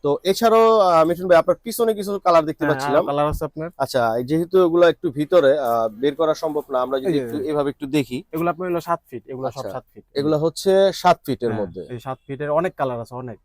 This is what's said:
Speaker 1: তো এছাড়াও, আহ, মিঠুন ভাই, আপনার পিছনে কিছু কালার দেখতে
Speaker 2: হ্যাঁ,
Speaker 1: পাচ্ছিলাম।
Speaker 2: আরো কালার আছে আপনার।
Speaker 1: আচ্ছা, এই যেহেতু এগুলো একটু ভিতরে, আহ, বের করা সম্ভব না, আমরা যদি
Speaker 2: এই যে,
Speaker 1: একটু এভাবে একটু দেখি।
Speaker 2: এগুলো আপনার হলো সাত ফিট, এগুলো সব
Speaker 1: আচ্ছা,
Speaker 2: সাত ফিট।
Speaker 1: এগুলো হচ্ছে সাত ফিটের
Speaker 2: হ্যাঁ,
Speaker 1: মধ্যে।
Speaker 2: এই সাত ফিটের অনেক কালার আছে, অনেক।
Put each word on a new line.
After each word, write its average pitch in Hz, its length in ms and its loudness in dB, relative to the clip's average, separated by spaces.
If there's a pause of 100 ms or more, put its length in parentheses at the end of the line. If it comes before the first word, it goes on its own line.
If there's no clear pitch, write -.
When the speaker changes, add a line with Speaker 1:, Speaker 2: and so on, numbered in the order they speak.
Speaker 1:
তো 143 200 0
এছাড়াও, 220 560 4
আহ, 170 260 6
মিঠুন 175 240 -2
ভাই, 170 100 8
আপনার 170 240 2
পিছনে 226 320 -2
কিছু 202 240 -6
কালার 170 260 4
দেখতে 156 200 -6
Speaker 2:
হ্যাঁ, 147 100 0
Speaker 1:
পাচ্ছিলাম। 143 220 -2
Speaker 2:
আরো 165 100 2
কালার 147 200 -2
আছে 151 180 -4
আপনার। 156 340 -10
Speaker 1:
আচ্ছা, 117 380 0
এই 123 80 -2
যেহেতু 175 420 2
এগুলো 170 200 4
একটু 160 240 0
ভিতরে, 147 480 2
আহ, 117 300 0
বের 127 260 -4
করা 156 200 0
সম্ভব 151 360 -4
না, 127 120 0
আমরা 131 160 -2
যদি 135 100 -4
Speaker 2:
এই 165 60 0
যে, 131 120 -2
Speaker 1:
একটু 117 120 -8
এভাবে 147 320 -2
একটু 139 160 -12
দেখি। 135 460 -4
Speaker 2:
এগুলো 165 180 -2
আপনার 180 180 -8
হলো 170 120 -2
সাত 170 200 -4 (100)
ফিট, 117 160 -12
এগুলো 131 240 -8
সব 135 100 -12
Speaker 1:
আচ্ছা, 104 120 -10
Speaker 2:
সাত 117 120 -12 (100)
ফিট। 104 100 -20 (100)
Speaker 1:
এগুলো 147 240 0
হচ্ছে 190 540 2
সাত 175 340 2
ফিটের 120 260 -2
Speaker 2:
হ্যাঁ, 107 140 -4
Speaker 1:
মধ্যে। 87 240 -14
Speaker 2:
এই 120 100 -12
সাত 131 260 -12
ফিটের 143 240 -8
অনেক 165 240 0
কালার 127 260 -4
আছে, 117 140 -14
অনেক। 123 300 -12